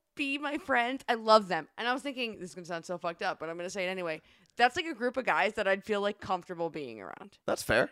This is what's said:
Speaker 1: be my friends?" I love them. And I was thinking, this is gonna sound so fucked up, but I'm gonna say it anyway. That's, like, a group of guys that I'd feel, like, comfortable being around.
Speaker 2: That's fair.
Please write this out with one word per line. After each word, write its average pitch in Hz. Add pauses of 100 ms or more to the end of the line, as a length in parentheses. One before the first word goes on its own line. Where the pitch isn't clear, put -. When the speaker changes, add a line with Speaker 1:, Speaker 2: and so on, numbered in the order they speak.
(160)
Speaker 1:
be 277
my 285
friends?" 262
I 240
love 220
them. 160 (100)
And 214
I 247
was 262
thinking, 240
this 180
is -
gonna 180
sound 165
so 180
fucked 170
up, 180
but 160
I'm 165
gonna 175
say 185
it 180
anyway. 175 (360)
That's, 247
like, 311
a 330
group 240
of 247
guys 185
that 202
I'd 196
feel, 208
like, 202
comfortable 175
being 131
around. -
Speaker 2:
That's -
fair. 113